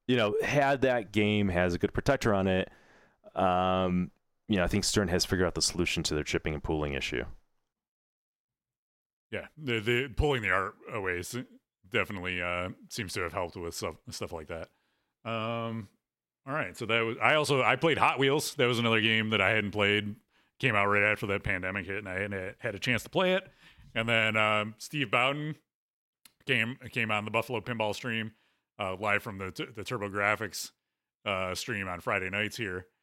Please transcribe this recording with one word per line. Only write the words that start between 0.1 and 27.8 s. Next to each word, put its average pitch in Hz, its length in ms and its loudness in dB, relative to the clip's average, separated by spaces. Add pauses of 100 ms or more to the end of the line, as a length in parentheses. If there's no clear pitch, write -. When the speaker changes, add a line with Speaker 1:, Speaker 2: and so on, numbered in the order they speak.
Speaker 1:
know, 104 260 4
had 139 400 2
that 123 300 0
game 104 360 4
has 90 260 2
a 90 40 -2
good - 160 0
protector 127 400 2
on 95 140 2
it, 92 200 2 (680)
um, 92 760 2 (380)
you 104 80 2
know, 87 80 4
I - 20 2
think 98 180 0
Stern 104 240 2
has 87 160 2
figured 90 220 2
out 82 80 -2
the 80 80 -2
solution 85 420 0
to - 100 -2
their 76 100 -2
chipping - 280 -2
and 73 100 -6
pooling 76 320 -2
issue. 65 300 -4 (2000)
Speaker 2:
Yeah, 95 160 -6 (100)
the, 123 240 -2
the 120 280 2
pulling 135 340 0
the 98 80 2
art 95 240 2 (180)
away 92 280 -2
s-, 90 160 -8 (540)
definitely, 92 520 -2
uh, 87 260 -2 (220)
seems 95 240 -8
to 98 80 -4
have 82 100 -4
helped 90 240 -4
with 85 180 -8
stuff, 85 220 -6 (140)
stuff 95 220 -10
like 80 160 -12
that. 82 200 -10 (600)
Um, 113 600 -6 (580)
all 135 60 -8
right, 117 240 -6
so 123 80 -8
that 113 160 2
was, 113 200 -2
I 120 140 4
also, 139 280 2
I 120 140 4
played 151 200 2
Hot 127 220 2
Wheels. 139 360 2
That 131 120 4
was 120 120 2
another 113 220 4
game 110 300 4
that 107 100 4
I 95 100 6
hadn't 107 200 2
played. 104 460 2 (440)
Came 120 160 2
out 101 100 4
right 101 160 4
after 107 240 2
that 98 160 -2
pandemic 95 420 -4
hit, 98 140 -6
and 104 100 -10
I 92 120 -6
hadn't 101 400 -6
had 107 160 -6
a - 20 -12
chance 120 240 -2
to - 80 -16
play 185 240 2
it. 190 80 0 (500)
And 113 160 -2
then, 110 280 2
um, 107 420 2
Steve 139 320 -6
Bowden 143 460 0 (920)
came, 123 320 0 (140)
came 113 180 -2
on 104 140 0
the 107 80 -6
Buffalo 113 280 -2
Pinball 110 320 -2